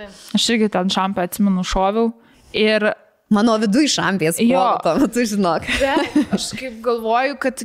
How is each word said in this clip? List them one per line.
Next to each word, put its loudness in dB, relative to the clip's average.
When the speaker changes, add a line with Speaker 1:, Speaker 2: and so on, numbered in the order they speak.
Speaker 1:
Aš 0
irgi 2
ten 0
šampę, -2
atsimenu, 0
šoviau. 0
Ir 2
Speaker 2:
Mano 4
viduj 2
šampės 0
Speaker 1:
Jo. 4
Speaker 2:
sprogo 0
tuo 2
metu, 0
žinok. 0
Speaker 1:
Bet 0
aš -2
kaip -10
galvoju, -2
kad -4